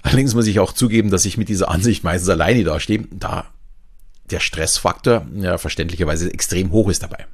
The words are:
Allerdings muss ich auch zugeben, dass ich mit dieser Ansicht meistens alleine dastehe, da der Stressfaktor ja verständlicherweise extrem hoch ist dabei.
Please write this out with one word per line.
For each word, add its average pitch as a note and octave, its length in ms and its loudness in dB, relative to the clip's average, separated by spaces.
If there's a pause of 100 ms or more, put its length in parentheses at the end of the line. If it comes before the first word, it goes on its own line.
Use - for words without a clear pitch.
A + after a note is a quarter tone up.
Allerdings C3 320 2
muss A#2 120 4
ich G#2 140 2
auch F#2+ 120 2
zugeben, A2 380 2
dass F#2 160 2
ich F#2+ 100 -4
mit G#2+ 140 -4
dieser F#2 180 0
Ansicht F#2+ 360 2
meistens E2+ 260 0
alleine E2+ 340 4
dastehe, E2 460 -2
da - 340 -6 (840)
der F2+ 100 -4
Stressfaktor F2 840 0 (100)
ja F2+ 220 -2
verständlicherweise D#2+ 760 -2
extrem F2+ 380 -2
hoch G#2+ 180 4
ist F2 140 0
dabei. - 320 -12